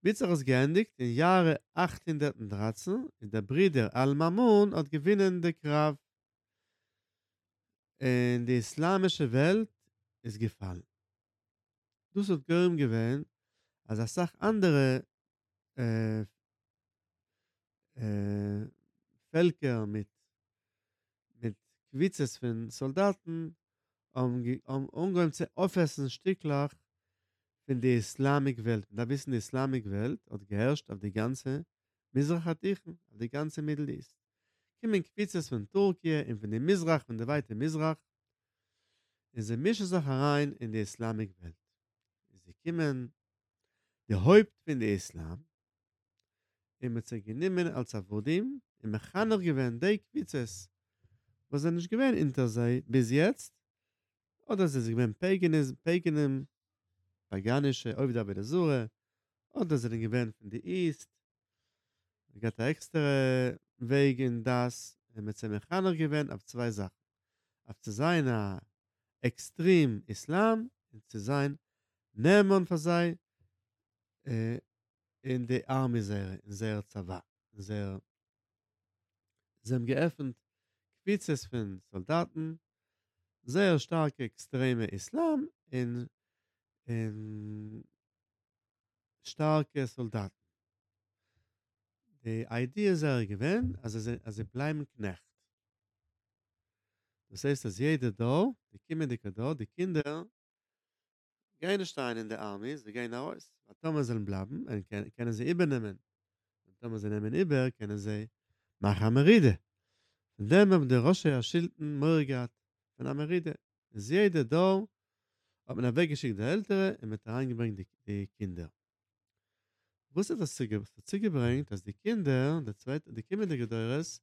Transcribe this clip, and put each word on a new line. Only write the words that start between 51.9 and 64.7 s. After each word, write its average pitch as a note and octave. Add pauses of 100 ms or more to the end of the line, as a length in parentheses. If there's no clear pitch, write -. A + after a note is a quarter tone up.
געווען B3
הינטער C#3
זיי A#2+
ביז A#2+
יעצט, E3 (920)
אדער F#3+
זיי C3+
זענען A2+
געווען A#2
פייגאניס-, E3
פייגאנים, D3+ (840)
פייגאנישע, A#2+
אויב C3
דא A#2
ביי G2
דער G2
זרה, C#3+ (640)
אדער D#3+
זיי -
זענען A2+
געווען A2+
פון G#2
דער F2+
איסט, F3 (1160)
עס -
גייט A2+
אן A#2
עקסטרע D3+ (680)
וועג C3+
אין A#2+
דאס, B2 (180)